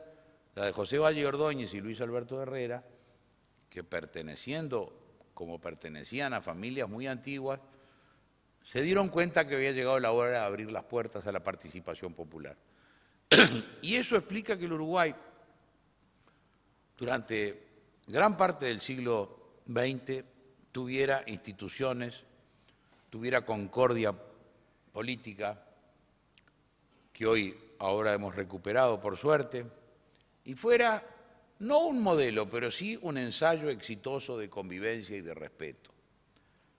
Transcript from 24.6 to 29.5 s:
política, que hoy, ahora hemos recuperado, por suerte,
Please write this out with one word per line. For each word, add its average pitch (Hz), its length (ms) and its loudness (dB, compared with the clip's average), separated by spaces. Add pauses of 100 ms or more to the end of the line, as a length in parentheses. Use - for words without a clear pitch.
política, 107 680 -6 (1500)
que 110 140 -4
hoy, 107 300 2 (220)
ahora 104 340 2
hemos 101 220 0
recuperado, 101 680 2
por 101 160 -4
suerte, 135 480 0 (800)